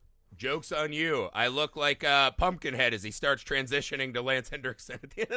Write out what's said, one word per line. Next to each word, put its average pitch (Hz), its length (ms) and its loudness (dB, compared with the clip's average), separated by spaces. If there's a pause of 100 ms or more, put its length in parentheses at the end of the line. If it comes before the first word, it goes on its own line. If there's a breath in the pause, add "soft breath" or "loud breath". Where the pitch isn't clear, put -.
(360)
joke's 139 360 -4
on 156 220 -2
you. 151 400 0
I 113 140 2
look 143 280 0
like, 143 280 0
uh, 139 280 6
Pumpkinhead 135 640 2
as 95 80 -6
he 107 80 -6
starts 143 320 0
transitioning 135 720 -2
to 123 80 -2
Lance 131 260 0
Hendrickson 127 540 -10
at 143 80 -18
the 208 100 -8
end 220 160 -4